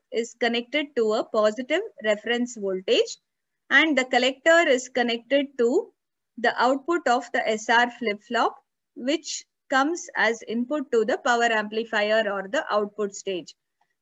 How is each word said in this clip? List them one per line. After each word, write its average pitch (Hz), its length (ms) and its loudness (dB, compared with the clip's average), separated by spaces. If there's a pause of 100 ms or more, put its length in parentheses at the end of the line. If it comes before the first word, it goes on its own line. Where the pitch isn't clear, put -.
(120)
is 233 260 -4
connected 240 500 -2 (100)
to 220 160 2
a 240 100 0
positive 233 580 0 (220)
reference 233 540 -2
voltage 196 600 0 (520)
and 294 280 4
the 262 60 2
collector 269 640 2
is 254 220 0
connected 254 580 0 (120)
to 254 320 2 (460)
the 233 240 0
output 277 460 0
of 247 240 0
the - 160 -2
S 214 220 -4
R 240 200 4
flip-flop, 233 640 -4 (420)
which 285 500 -4 (240)
comes 294 360 0 (120)
as 220 300 0
input 247 440 -4
to 226 140 2
the 262 140 0
power 233 320 2
amplifier 214 800 0
or 196 200 -6
the 285 180 -2
output 208 460 -2
stage. 180 400 -10 (460)